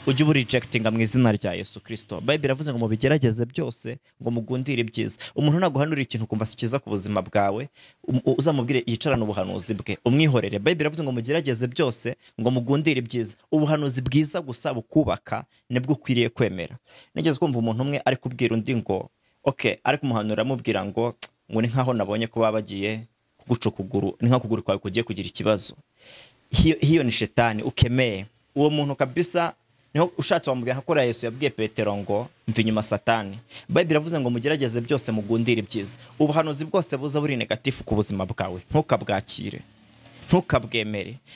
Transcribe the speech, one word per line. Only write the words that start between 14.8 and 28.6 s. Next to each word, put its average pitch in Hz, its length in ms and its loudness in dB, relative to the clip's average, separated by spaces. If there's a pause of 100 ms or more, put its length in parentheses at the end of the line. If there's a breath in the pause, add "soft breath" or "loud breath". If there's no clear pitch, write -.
nibwo 127 240 0
ukwiriye 120 360 2
kwemera. 95 500 -2 (360 loud breath)
Nigeze 156 240 0
kumva 143 220 0
umuntu 113 240 0
umwe 143 200 -2
ari 131 120 2
kubwira 123 400 -2
undi 113 200 -2
ngo, 98 340 -4 (340)
"Okay," 123 400 0
ari 139 160 2
kumuhanura 110 420 0
amubwira 117 420 0
ngo, 113 280 -4 (400)
ngo, 110 100 0
"Ni 120 60 0
nkaho 127 240 0
nabonye 107 340 -2
ko 113 140 -4
baba 110 200 2
bagiye 104 440 -6 (320)
kuguca - 320 -2
ukuguru, 101 520 -4
ni 117 80 2
nkaho 127 120 4
ukuguru 123 220 -4
kwawe 98 160 -2
kugiye 214 240 -2
kugira 185 260 -6
ikibazo." - 460 -2 (760 loud breath)
Hiyo, 160 300 4
hiyo 151 220 4
ni 123 80 2
shetani 110 520 0
ukemeye. 120 640 2 (280)
Uwo 147 160 4